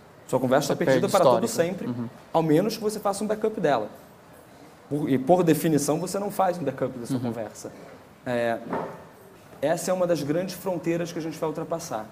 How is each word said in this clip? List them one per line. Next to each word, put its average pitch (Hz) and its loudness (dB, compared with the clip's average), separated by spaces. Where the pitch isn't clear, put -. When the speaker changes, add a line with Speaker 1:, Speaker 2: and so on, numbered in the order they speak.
Speaker 1:
sua 127 0
conversa 131 4
Speaker 2:
Você - 0
Speaker 1:
tá - 0
perdida 135 4
Speaker 2:
perde - 2
Speaker 1:
para - 8
todo 117 4
Speaker 2:
histórico. 185 -2
Speaker 1:
sempre, - -8
Speaker 2:
Uhum. 120 -6
Speaker 1:
ao 165 4
menos 170 2
que - -8
você 208 -2
faça 196 -2
um 214 -2
backup 214 -2
dela. 131 2
Por, 147 -2
e, 131 4
por 170 4
definição, 160 2
você 180 -4
não 202 -4
faz 185 0
um 156 -6
backup 131 -4
dessa 120 -6
Speaker 2:
Uhum. 120 -2
Speaker 1:
conversa. 117 -8
É, 117 -2
essa 165 0
é 185 2
uma 180 2
das 165 0
grandes 170 -2
fronteiras 170 -2
que 180 -8
a 156 -4
gente 160 -8
vai 160 -2
ultrapassar. 156 -6